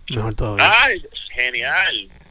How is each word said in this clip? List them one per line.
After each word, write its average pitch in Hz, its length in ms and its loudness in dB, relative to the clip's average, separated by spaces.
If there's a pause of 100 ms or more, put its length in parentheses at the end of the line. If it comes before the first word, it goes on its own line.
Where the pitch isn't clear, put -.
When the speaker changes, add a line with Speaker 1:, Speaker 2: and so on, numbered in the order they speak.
Speaker 1:
mejor 110 260 -4
todavía. 120 380 2 (100)
Speaker 2:
¡Ay! 262 200 2 (320)
Genial. 123 760 -2 (220)